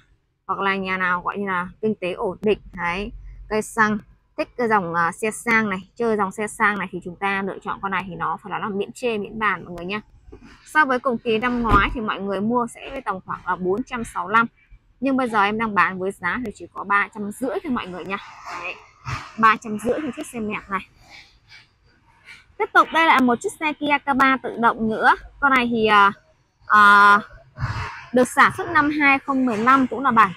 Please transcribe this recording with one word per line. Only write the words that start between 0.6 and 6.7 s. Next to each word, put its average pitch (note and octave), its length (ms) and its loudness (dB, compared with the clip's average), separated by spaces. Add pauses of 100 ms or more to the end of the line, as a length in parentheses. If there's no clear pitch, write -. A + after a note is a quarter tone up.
nhà F#3+ 220 -4
nào F3+ 240 0
gọi F3 160 -6
như G3+ 100 -4
là F#3 200 -4 (140)
kinh A3 140 0
tế F3+ 160 -4
ổn F3 300 -6
định. G#3 180 2 (140)
Đấy. F3+ 380 -6 (380)
Cây G#3+ 120 0
xăng, G#3+ 360 0 (400)
thích D#4 200 -6
cái A#3+ 100 0
dòng, G3 260 0
à, E3+ 180 0
xe G#3+ 200 -6
sang A3 380 0
này, F#3+ 260 -8
chơi A3+ 220 0
dòng G3 140 0
xe G#3+ 160 -6
sang G#3 320 0